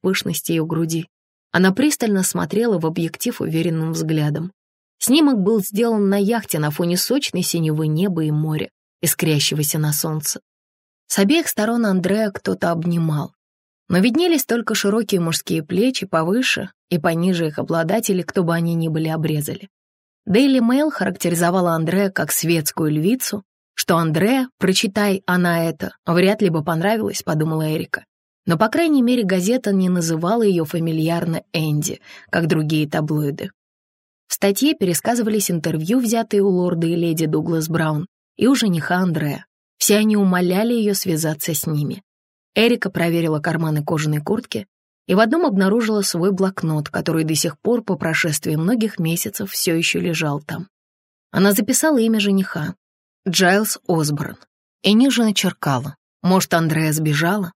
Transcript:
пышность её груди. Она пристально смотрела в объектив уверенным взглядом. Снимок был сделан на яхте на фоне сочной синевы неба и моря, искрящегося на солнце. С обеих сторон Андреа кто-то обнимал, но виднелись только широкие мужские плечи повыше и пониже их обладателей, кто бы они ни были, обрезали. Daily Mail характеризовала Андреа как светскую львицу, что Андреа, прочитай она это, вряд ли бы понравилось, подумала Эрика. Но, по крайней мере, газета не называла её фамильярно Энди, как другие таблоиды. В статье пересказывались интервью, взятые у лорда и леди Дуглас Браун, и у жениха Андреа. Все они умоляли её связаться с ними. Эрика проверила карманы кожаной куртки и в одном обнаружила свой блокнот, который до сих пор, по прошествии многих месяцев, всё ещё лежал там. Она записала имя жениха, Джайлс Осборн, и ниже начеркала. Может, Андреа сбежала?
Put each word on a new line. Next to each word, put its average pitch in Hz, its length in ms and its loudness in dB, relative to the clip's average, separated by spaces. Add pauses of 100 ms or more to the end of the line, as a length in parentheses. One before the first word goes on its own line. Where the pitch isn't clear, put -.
пышность 180 480 -4
её 160 160 0
груди. 165 420 -2 (440)
Она 185 200 4
пристально 220 520 0
смотрела 185 560 -2
в 165 60 -2
объектив 165 560 -4
уверенным 160 520 -2
взглядом. 156 580 -2 (480)
Снимок 269 400 4
был 208 220 2
сделан 208 480 0
на 202 80 2
яхте 202 420 0
на 151 120 0
фоне 175 260 0
сочной - 440 -2
синевы 156 460 0
неба 160 380 0
и 151 60 0
моря, 151 380 -2 (320)
искрящегося 151 800 0
на 151 140 0
солнце. 156 480 -6 (720)
С - 60 0
обеих 277 300 2
сторон 226 400 -2
Андреа 196 420 0
кто-то 190 400 -4
обнимал, 165 640 -2 (540)
но 180 100 0
виднелись 294 480 2
только 226 300 -2
широкие 202 440 0
мужские 165 440 -2
плечи 196 420 -2
повыше 185 640 -2 (220)
и 175 80 0
пониже 170 480 0
их 151 100 -6
обладателей, 175 640 0
кто 185 220 -2
бы 165 100 0
они 170 220 0
ни 165 140 -2
были, 156 180 -2
обрезали. 156 600 -4 (600)
Daily 262 300 4
Mail 262 320 2
характеризовала 175 800 0
Андреа 170 400 0
как 156 200 -4
светскую 160 600 0
львицу, 202 520 -2 (300)
что - 240 0
Андреа, 190 520 2 (100)
прочитай 196 680 0
она 175 420 2
это, - 280 -6 (100)
вряд 185 380 2
ли 170 60 4
бы 160 140 0
понравилось, 196 600 -2
подумала 156 500 0
Эрика. - 320 -6 (400)
Но, 160 140 0
по 220 80 4
крайней 294 340 2
мере, 240 220 2
газета 196 500 0
не 185 160 2
называла 175 540 0
её 180 200 2
фамильярно 165 760 -2 (120)
Энди, 151 480 -2 (280)
как 170 160 0
другие 151 420 0
таблоиды. 151 640 -2 (760)
В - 80 -6
статье 247 400 2
пересказывались 214 760 0
интервью, 165 520 0
взятые 226 420 0
у 202 60 4
лорда 175 360 2
и 170 100 0
леди 170 300 0
Дуглас 160 420 0
Браун, 160 380 0 (320)
и 208 80 2
у 269 80 6
жениха 180 440 0
Андреа. 156 480 -2 (340)
Все 208 180 2
они 214 200 2
умоляли 185 560 2
её 208 200 2
связаться 160 640 -2
с - 100 -6
ними. 147 380 -4 (500)
Эрика 233 380 2
проверила 165 480 0
карманы 160 440 -2
кожаной 151 380 -2
куртки - 460 -6 (400)
и 185 80 2
в 208 40 4
одном 294 260 2
обнаружила 214 560 2
свой 185 300 0
блокнот, 175 580 -2
который 160 340 -2
до 160 100 -2
сих 156 240 -4
пор, 240 240 0
по 190 140 -2
прошествии 156 600 -2
многих 208 440 0
месяцев, 175 520 -4
всё - 240 -2
ещё 170 240 0
лежал 160 420 -2
там. 170 260 -10 (640)
Она 202 220 4
записала 269 440 2
имя 226 220 2
жениха, 190 560 -2 (520)
Джайлс 190 600 2
Осборн, 151 500 -2 (460)
и 196 100 4
ниже 240 300 4
начеркала. 156 720 -2 (260)
Может, 185 320 2
Андреа 156 380 2
сбежала? 160 640 0